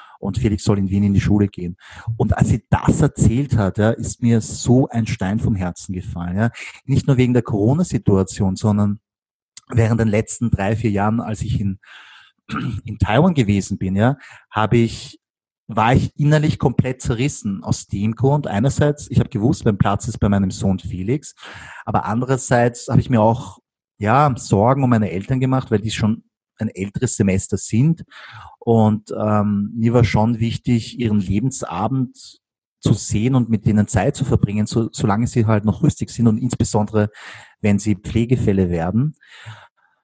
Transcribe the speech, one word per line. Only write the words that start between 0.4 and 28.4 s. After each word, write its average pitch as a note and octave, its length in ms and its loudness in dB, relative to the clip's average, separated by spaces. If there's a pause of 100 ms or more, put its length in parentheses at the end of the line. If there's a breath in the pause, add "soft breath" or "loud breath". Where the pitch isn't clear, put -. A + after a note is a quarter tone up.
soll G2+ 160 2
in F#2+ 100 -2
Wien G2+ 140 2
in G2+ 100 2
die - 80 4
Schule G2+ 260 2
gehen. F2+ 300 -10 (400 loud breath)
Und - 180 0
als - 140 0
sie - 200 0
das - 320 0
erzählt C3+ 540 0
hat, G2 220 0
ja, G#2+ 140 2
ist - 320 -8
mir A#2 180 4
so B2 480 0
ein A2+ 160 -2
Stein G2 340 -4
vom A#2 160 0
Herzen F#2 380 -6
gefallen, F2 440 -6
ja. A2+ 120 2 (360 loud breath)
Nicht C3 200 0
nur C3+ 120 4
wegen B2 160 4
der B2 100 4
Corona-Situation, G2+ 1120 0
sondern G#2 440 0 (680)
während A2+ 300 2
den A2+ 80 2
letzten A2+ 420 -2
drei, - 260 0
vier A2+ 160 -2
Jahren, G#2+ 300 0
als A2 220 -8
ich - 160 -2
in, G2 200 -4 (720 loud breath)
<clears throat> - 340 -8
in G#2 140 -10
Taiwan D3+ 380 2
gewesen G2+ 420 0
bin, F#2 180 -4
ja, A#2 220 2 (320 loud breath)
habe G#2+ 280 0
ich, - 420 -2 (480)
war A2 260 2
ich - 240 2
innerlich D3+ 420 2
komplett B2+ 420 0
zerrissen A#2 640 -4
aus - 240 -6
dem G#2+ 280 -4
Grund. C#3+ 320 0
Einerseits, D3 600 0
ich - 100 2
habe - 100 0
gewusst, A2+ 360 -2
mein G#2 120 0
Platz G2+ 300 0
ist A#2 120 -8
bei G#2+ 100 0
meinem G2 220 0
Sohn - 280 -2
Felix, G2 560 -6 (500 loud breath)
aber G#2+ 200 -2
andererseits A#2+ 840 0
habe B2 120 2
ich - 100 -2
mir A#2+ 120 4
auch, A2+ 380 0 (380)
ja, C3 380 2
Sorgen A#2+ 480 2
um B2 60 2
meine A2 220 2
Eltern G2 280 -4
gemacht, C3 320 -2
weil G#2+ 80 2
die G#2+ 120 -4
schon A2 320 -2 (340)
ein A2 120 -4
älteres G2+ 460 -6
Semester G2 420 0
sind. C#3+ 460 0 (560 loud breath)